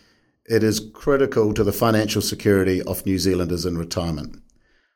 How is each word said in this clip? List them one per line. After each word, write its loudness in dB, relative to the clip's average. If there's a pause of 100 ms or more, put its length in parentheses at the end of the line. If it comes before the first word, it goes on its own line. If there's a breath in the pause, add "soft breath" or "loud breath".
(460 loud breath)
it 2
is 0
critical 2
to 2
the 0
financial 2
security 2
of -6
New 0
Zealanders 0
in -4
retirement. -6 (540)